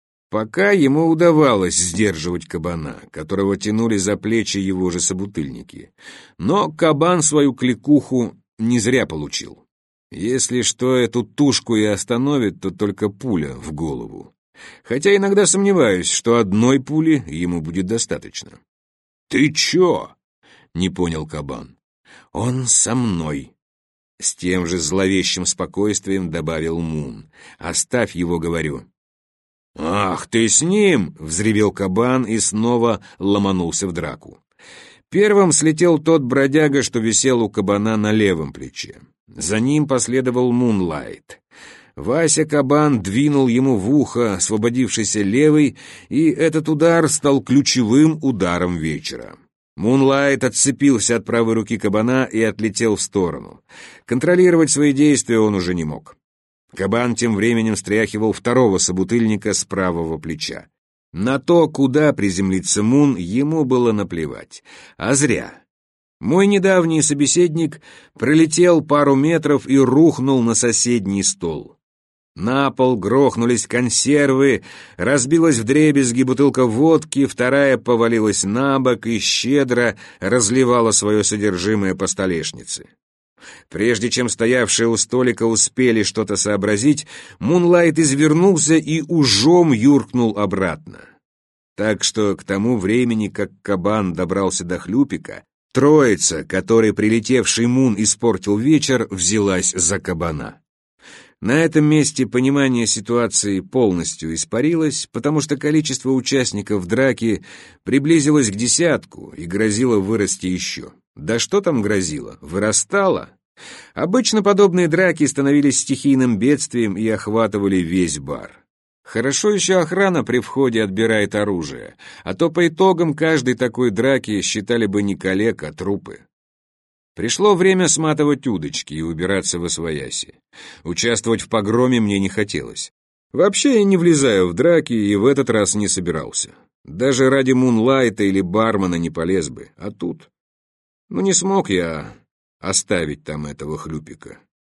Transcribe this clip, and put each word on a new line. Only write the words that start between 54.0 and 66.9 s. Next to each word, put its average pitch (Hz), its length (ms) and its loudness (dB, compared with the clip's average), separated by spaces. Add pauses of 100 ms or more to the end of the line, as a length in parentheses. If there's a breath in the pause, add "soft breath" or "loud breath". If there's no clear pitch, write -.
Контролировать 180 640 4
свои 143 220 2
действия 135 460 2
он 107 160 2
уже 90 200 -2
не 82 100 -4
мог. 71 320 -10 (580)
Кабан 113 400 -2
тем 117 200 -2
временем 110 420 0
стряхивал 107 560 -2
второго 120 440 2
собутыльника 101 800 0
с - 100 -4
правого 85 540 -4
плеча. 80 480 -12 (460)
На 120 260 -2
то, 170 300 4
куда 139 440 2
приземлится 95 720 -2
Мун, 135 340 2
ему 135 480 -2
было 123 280 2
наплевать. 85 720 -8 (360 loud breath)
А 110 160 -2
зря. 131 480 -2 (580)
Мой 175 260 2
недавний 185 540 2